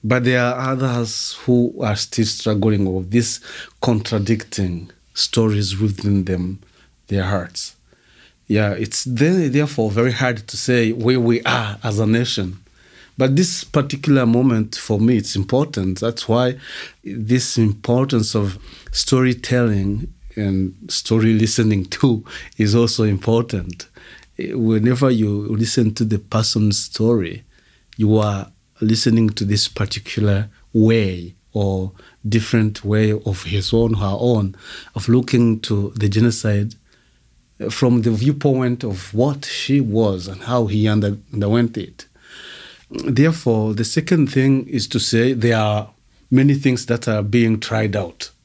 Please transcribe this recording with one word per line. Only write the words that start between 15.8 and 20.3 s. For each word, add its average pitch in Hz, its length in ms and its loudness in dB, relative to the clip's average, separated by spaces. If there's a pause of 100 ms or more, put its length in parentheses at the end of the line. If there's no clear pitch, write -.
That's 117 300 -4
why 123 260 2 (480)
this 120 540 -2
importance 117 800 0
of 101 240 -2 (320)
storytelling 120 1200 0 (220)